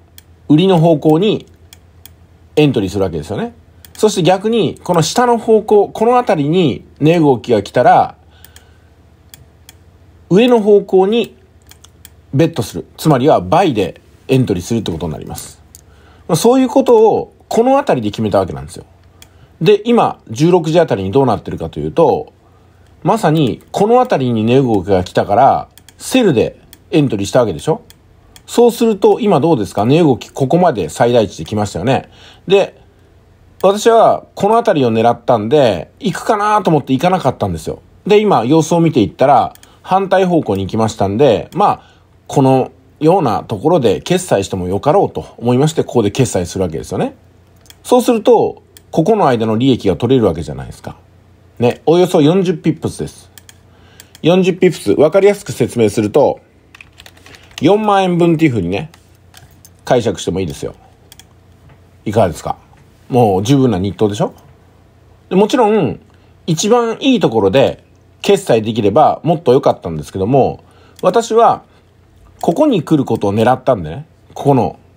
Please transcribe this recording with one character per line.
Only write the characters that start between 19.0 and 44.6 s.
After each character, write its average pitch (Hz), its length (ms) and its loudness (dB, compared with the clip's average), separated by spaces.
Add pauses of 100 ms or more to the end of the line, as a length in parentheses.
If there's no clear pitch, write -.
で、 202 240 2
今、 220 340 0 (120)
十 143 200 0
六 170 200 2
時 170 100 2
あ 160 60 2
た 127 80 -4
り 98 80 -4
に 95 100 -4
ど 135 120 2
う - 20 0
な 113 100 0
っ - 60 -12
て - 80 -14
る 78 80 -8
か 82 100 -8
と - 100 -12
い 76 80 -6
う - 60 -8
と、 127 400 0 (680)
ま 196 160 -2
さ 185 120 0
に、 147 400 0
こ - 160 0
の 233 120 2
辺 185 280 0
り 123 60 -2
に 110 100 -2
値 117 140 2
動 117 260 0
き 85 60 -14
が 95 160 0
来 - 80 -14
た 104 140 -2
か 98 100 -2
ら、 113 320 2 (280)
セ - 280 -2
ル 180 80 2
で 104 260 -2 (320)
エ 165 100 0
ン 139 80 0
ト 110 80 -4
リ 98 60 -6
ー 98 40 -6
し - 40 -10
た - 80 0
わ 120 80 2
け 98 60 -4
で 80 80 -12
し - 80 -6
ょ？ - 140 -4 (640)
そ 240 220 2
う 226 40 2
す 233 120 -4
る 220 120 0
と、 196 240 2
今 202 180 2
ど 160 160 2
う 127 40 0
で 101 80 -4
す - 80 -16
か？ 101 100 -2
値 143 160 2
動 139 160 2
き、 - 160 -14
こ 135 160 -4
こ 170 100 0
ま 180 140 2
で 92 160 -6
最 120 240 0
大 110 160 2
値 - 100 -16
で 82 60 -12
来 92 100 -10
ま 104 120 -4
し - 60 -12
た - 60 -10
よ 85 60 -6
ね。 - 260 -4 (380)
で、 190 320 0 (840)
私 196 260 0
は 196 360 2 (100)
こ 196 140 -2
の 226 80 2
辺 220 240 0
り 127 60 2
を 113 60 0
狙 113 160 2
っ 117 140 -2
た 123 160 0
ん 107 100 -6
で、 120 520 0
行 175 140 -4
く - 100 -14
か 226 120 -2
な 208 260 0
と 185 80 -2
思 151 100 2
っ - 20 -4
て 135 120 -4
行 127 80 -2
か 180 80 0
な 185 100 0
か 139 80 -4
っ - 80 -2
た 104 100 -4
ん 92 60 -6
で 82 60 -8
す - 100 -12
よ。 - 120 -10 (280)
で、 208 100 4
今、 185 260 2
様 156 180 2
子 156 120 -4
を 170 60 2
見 165 100 2
て 127 120 0
い - 20 2
っ 85 60 -2
た 131 180 0
ら、 120 260 2 (280)
反 190 260 -2
対 190 160 2
方 175 180 0
向 101 140 -4
に 98 80 -4
行 87 60 -8
き - 60 -6
ま 110 120 0
し - 80 -10
た 98 100 -2
ん 98 100 -4
で、 120 380 2
ま 165 280 -2
あ、 - 0 - (440)
こ - 160 -2
の 131 300 0 (260)
よ 170 220 2
う - 20 -2
な 110 220 -4
と 113 140 -8
こ 117 100 -4
ろ 175 100 2
で 101 220 0
決 180 260 -4
済 104 160 0
し 190 60 -10
て - 80 -6
も 90 100 -6